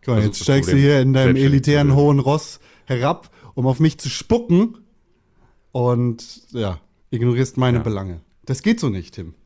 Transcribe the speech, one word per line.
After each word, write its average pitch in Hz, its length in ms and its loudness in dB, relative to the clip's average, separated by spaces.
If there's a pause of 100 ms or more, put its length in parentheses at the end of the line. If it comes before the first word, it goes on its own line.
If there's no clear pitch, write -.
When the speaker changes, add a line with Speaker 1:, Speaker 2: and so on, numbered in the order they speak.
Speaker 1:
Guck - 60 -10
mal, 117 140 0
Speaker 2:
Versuch - 40 0
Speaker 1:
jetzt 104 140 -4
Speaker 2:
das - 60 -10
Speaker 1:
steigst 135 240 2
du 156 40 2
Speaker 2:
Problem 139 120 4
Speaker 1:
hier 143 160 4
in 135 120 2
deinem 131 100 2 (120)
Speaker 2:
selbstständig 135 60 0
zu 139 120 4
Speaker 1:
elitären 143 340 2
Speaker 2:
lösen. 139 120 4
Speaker 1:
hohen 143 200 4
Ross 139 400 -4 (260)
herab, 139 460 -4 (240)
um 127 120 -2
auf 131 120 -2
mich 156 180 2
zu - 120 -10
spucken 226 680 0 (960)
und, 123 800 -4
ja, 98 280 -6 (300)
ignorierst 123 480 -2
meine 123 220 0
Speaker 2:
Ja. 110 40 -6
Speaker 1:
Belange. 95 380 -8 (240)
Das 131 160 -8
geht 226 180 0
so 143 100 -4
nicht, 95 260 -8
Tim. 82 180 -14 (120)